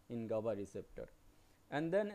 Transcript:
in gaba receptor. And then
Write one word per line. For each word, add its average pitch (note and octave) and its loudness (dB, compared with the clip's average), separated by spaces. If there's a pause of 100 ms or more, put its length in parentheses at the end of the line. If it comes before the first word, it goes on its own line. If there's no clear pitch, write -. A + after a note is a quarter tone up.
(100)
in A#2 -2
gaba A2 2
receptor. - -6 (640)
And D#3+ 0
then G#3 4